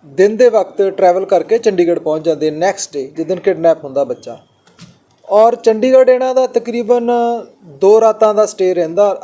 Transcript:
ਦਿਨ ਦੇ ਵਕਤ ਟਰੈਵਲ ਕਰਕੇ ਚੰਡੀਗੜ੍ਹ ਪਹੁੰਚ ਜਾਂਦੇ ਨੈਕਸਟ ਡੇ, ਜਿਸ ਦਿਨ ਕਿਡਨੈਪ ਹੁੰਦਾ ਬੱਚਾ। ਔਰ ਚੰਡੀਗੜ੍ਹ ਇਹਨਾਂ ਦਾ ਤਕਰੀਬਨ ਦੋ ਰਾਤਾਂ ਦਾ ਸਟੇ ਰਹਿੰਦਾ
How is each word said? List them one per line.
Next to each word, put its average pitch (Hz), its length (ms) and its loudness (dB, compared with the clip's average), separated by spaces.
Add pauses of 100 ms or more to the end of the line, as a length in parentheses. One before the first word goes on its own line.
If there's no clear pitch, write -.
ਦਿਨ 185 320 0
ਦੇ 247 120 4
ਵਕਤ 196 320 -2
ਟਰੈਵਲ 190 440 0
ਕਰਕੇ 190 320 -2
ਚੰਡੀਗੜ੍ਹ 180 420 0
ਪਹੁੰਚ 156 260 -6
ਜਾਂਦੇ 156 260 -2
ਨੈਕਸਟ 180 420 -6
ਡੇ, 139 140 -8
ਜਿਸ 151 180 -10
ਦਿਨ 175 140 -6
ਕਿਡਨੈਪ 165 440 -2
ਹੁੰਦਾ 139 200 -4
ਬੱਚਾ। 120 340 -10 (920)
ਔਰ 220 260 4
ਚੰਡੀਗੜ੍ਹ 254 560 2
ਇਹਨਾਂ 254 240 0
ਦਾ 254 120 0
ਤਕਰੀਬਨ 240 640 -2 (540)
ਦੋ 190 360 2
ਰਾਤਾਂ 220 320 2
ਦਾ 208 120 2
ਸਟੇ 185 280 -2
ਰਹਿੰਦਾ 175 500 -2